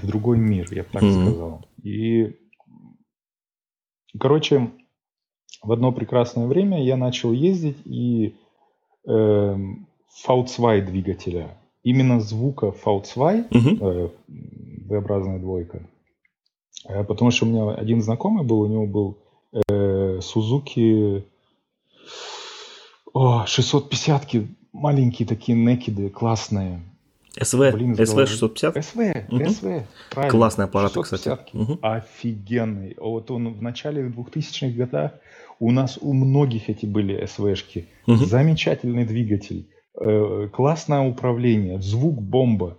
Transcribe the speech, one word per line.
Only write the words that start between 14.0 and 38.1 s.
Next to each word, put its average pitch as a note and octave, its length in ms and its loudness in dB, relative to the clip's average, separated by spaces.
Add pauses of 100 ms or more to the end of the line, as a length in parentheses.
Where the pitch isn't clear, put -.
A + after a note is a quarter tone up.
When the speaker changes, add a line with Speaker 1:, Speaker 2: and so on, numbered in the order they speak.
Speaker 1:
V-образная G2 520 -4
двойка. F2+ 420 -8 (1080)
Э, G2 160 -4
потому G#2+ 280 2
что A2+ 140 2
у A2+ 40 2
меня A2 240 0
один A2+ 280 0
знакомый D3 440 0
был, A2+ 160 2
у G#2 60 2
него A2 200 0
был, G2+ 300 -2 (520)
э, G2 500 0
Suzuki, A2 1040 0 (1900)
о, A#2+ 340 4
шестьсот C#3 420 2
пятидесятки, C3+ 580 0 (240)
маленькие C3 560 2
такие A#2 300 0
некиды, A2+ 520 0
классные. G2 720 -4 (600)
Speaker 2:
С - 120 -2
В, C3+ 180 6
Speaker 1:
Блин, A#2 220 0
из G#2 40 -4
Speaker 2:
С A2+ 40 4
В A2 120 6
Speaker 1:
головы. C#3 140 4
Speaker 2:
шестьсот A2+ 260 -2
пятьдесят? D#3 320 -2
Speaker 1:
С - 100 -18
В, A3 180 0 (180)
Speaker 2:
Мгм. C3+ 180 0
Speaker 1:
С G#3+ 140 0
В, F3+ 200 -4 (280)
правильно. - 200 -2
Speaker 2:
Классный A2+ 340 4
аппарат, G2 260 0
кстати. - 320 -6
Speaker 1:
Шестьсот C3+ 220 -4
пятидесятки. - 120 -14
Speaker 2:
Мгм. A2+ 240 -4
Speaker 1:
Офигенный. A2 1160 -6
Вот A2+ 320 -6
он A#2 220 -6
в G#2 100 -12
начале C3 460 -6
двухтысячных B2 680 -6
годах, C#3+ 380 -4 (460)
у A#2 120 2
нас C3 300 2
у C#3+ 120 -2
многих C3 560 2
эти G#2+ 160 -4
были G2+ 400 -2
С - 140 -10
Вшки. G2 480 -4 (180)
Speaker 2:
Мгм. A#2 200 6